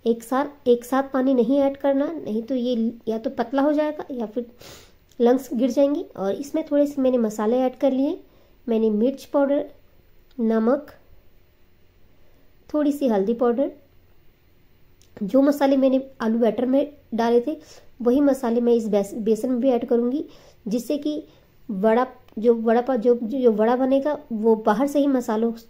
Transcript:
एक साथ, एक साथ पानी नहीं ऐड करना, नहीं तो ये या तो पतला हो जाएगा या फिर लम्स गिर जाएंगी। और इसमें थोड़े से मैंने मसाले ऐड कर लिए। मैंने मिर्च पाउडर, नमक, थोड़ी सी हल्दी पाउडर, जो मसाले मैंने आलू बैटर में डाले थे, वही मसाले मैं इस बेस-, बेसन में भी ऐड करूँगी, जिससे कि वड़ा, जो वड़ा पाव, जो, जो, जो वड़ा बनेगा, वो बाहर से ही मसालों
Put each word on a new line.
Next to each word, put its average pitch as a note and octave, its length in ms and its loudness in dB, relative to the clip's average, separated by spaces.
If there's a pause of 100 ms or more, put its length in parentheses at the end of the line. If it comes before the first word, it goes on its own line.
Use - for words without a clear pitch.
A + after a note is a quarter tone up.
एक A3+ 160 0
साथ, C4+ 460 -4
एक A#3+ 160 2
साथ C4+ 180 -2
पानी C4+ 320 0
नहीं B3+ 240 2
ऐड C#4 180 0
करना, C#4 360 -2
नहीं A#3 300 -6
तो C4 120 -6
ये A#3+ 380 -2 (160)
या A3 100 -4
तो A#3 120 -6
पतला C4+ 320 -2
हो D4+ 100 2
जाएगा D4+ 380 -2
या A#3+ 160 -6
फिर A#3+ 240 -8 (720)
लम्स B3+ 340 2
गिर A#3+ 160 0
जाएंगी। D4 320 2
और F#3+ 300 -6
इसमें D#4 400 -6
थोड़े C#4+ 140 4
से C#4 160 -4
मैंने B3+ 160 2
मसाले A3 400 0
ऐड B3+ 200 -2
कर C#4 140 0
लिए। C#4+ 300 -2 (460)
मैंने A3 220 2
मिर्च A#3 340 0
पाउडर, C#4+ 460 0 (720)
नमक, A3+ 500 0 (1800)
थोड़ी D4 180 0
सी C#4 160 -2
हल्दी G#3 260 0
पाउडर, A#3+ 380 0 (1500)
जो B3+ 200 2
मसाले C#4+ 340 2
मैंने C4 340 2 (100)
आलू A3+ 180 -2
बैटर A#3 280 0
में C#4 260 0 (220)
डाले A#3 320 2
थे, D#4 100 -4 (460)
वही B3 180 2
मसाले C4 400 2
मैं A#3+ 120 2
इस A3 160 0
बेस-, G3 260 0
बेसन G#3+ 340 -2
में B3+ 120 -2
भी C4+ 100 2
ऐड A#3+ 180 -2
करूँगी, B3 360 0 (440)
जिससे B3 300 -4
कि D4+ 260 -6 (460)
वड़ा, A3 360 2 (320)
जो A#3 160 4
वड़ा A3+ 260 2
पाव, B3+ 160 -2
जो, A#3+ 260 2
जो, A#3 160 -6
जो B3 140 4
वड़ा A3 240 2
बनेगा, C4+ 420 0 (140)
वो A3 220 2
बाहर A3 320 0
से C#4+ 120 -2
ही C#4+ 80 2
मसालों A#3 460 0 (180)